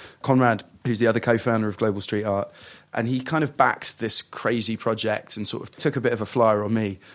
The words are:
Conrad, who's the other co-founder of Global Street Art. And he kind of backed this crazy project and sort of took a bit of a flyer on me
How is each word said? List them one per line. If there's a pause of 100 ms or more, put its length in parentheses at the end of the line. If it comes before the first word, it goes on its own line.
(240)
Conrad, (220)
who's
the
other
co-founder
of
Global
Street
Art. (400)
And
he
kind
of
backed
this
crazy
project
and
sort
of
took
a
bit
of
a
flyer
on
me (180)